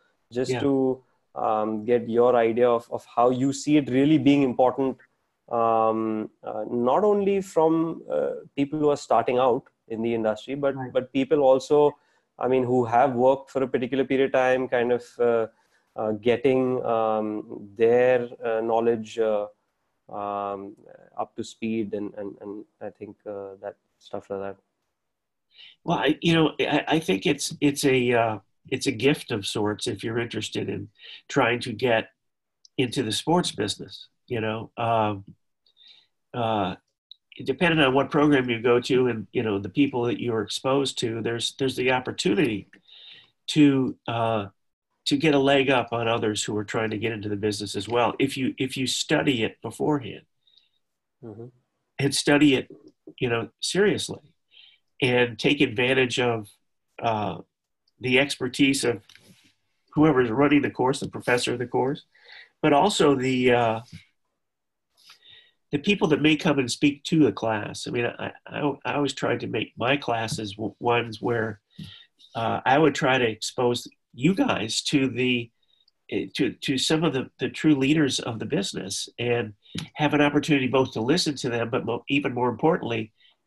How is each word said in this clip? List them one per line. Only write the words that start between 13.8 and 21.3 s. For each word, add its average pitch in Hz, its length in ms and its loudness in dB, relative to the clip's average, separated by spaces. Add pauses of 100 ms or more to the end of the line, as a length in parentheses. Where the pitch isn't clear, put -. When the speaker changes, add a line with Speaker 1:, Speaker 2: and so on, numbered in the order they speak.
Speaker 1:
period 135 220 2
of 131 60 -12
time, 127 340 2
kind 123 240 0
of, 120 120 0 (160)
uh, 117 280 2 (480)
uh, 110 160 -4
getting, 123 760 2
um, 110 880 -2
their, 120 540 4 (160)
uh, 113 160 -2
knowledge, 113 560 0
uh, 107 300 0 (640)
um, 101 640 -8 (420)
up - 180 -8